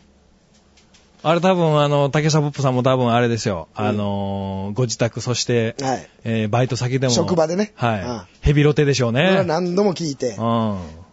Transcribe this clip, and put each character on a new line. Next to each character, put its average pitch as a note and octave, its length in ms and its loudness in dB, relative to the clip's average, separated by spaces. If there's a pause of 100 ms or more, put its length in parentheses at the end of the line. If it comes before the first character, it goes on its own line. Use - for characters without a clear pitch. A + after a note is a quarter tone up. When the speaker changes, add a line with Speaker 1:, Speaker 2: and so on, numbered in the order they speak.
(1200)
Speaker 1:
あ D#3 120 2
れ E3+ 60 2
多 F#3 140 4
分、 D#3+ 240 2
あ D3 100 4
の、 C#3+ 220 2
竹 D#3 200 2
下 D#3 100 4
ポ D3 80 0
ッ - 40 -2
プ C3+ 100 -4
さ C3+ 80 2
ん B2+ 40 0
も B2 80 2
多 C3 140 4
分 B2 160 2
あ A#2+ 80 4
れ A#2+ 80 2
で A#2 100 0
す - 100 -6
よ。 E2+ 200 -4 (100)
Speaker 2:
う G#2+ 40 -4
ん。 G#2+ 40 0
Speaker 1:
あ G#2+ 60 0
の G2 800 -4
ー、 - 20 -10
ご B2+ 100 0
自 A2+ 140 -4
宅、 A#2 220 -2
そ B2 140 -4
し - 100 -4
て、 A#2 360 0
Speaker 2:
は C3+ 140 -2
い。 F2+ 140 -8 (160)
Speaker 1:
え A2+ 220 -2
ー、 - 20 -6
バ A#2 160 2
イ B2+ 40 0
ト B2 80 -4
先 B2 220 -2
で C3 80 0
も。 B2 60 0
Speaker 2:
職 E3+ 240 0
場 D#3 100 4
で E3 80 -4
ね。 G#3 220 -2
Speaker 1:
は A#2 220 -2
い。 - 40 -6
Speaker 2:
う B2 100 -6
ん。 G#2+ 100 -8 (180)
Speaker 1:
ヘ D3 120 2
ビ C#3+ 100 4
ロ D3 120 4
テ D3+ 100 2
で C#3 100 2
し C3 80 0
ょ A#2 80 2
う - 20 -2
ね。 C#3+ 140 2
Speaker 2:
そ F#3+ 60 4
れ G3 60 4
は F#3+ 60 2
何 F3 320 -2
度 G3+ 80 2
も F#3 100 0
聞 E3+ 120 -6
い C3+ 100 -4
て。 A#2 220 -4
Speaker 1:
う A2+ 40 -4
ん。 A2+ 380 0 (320)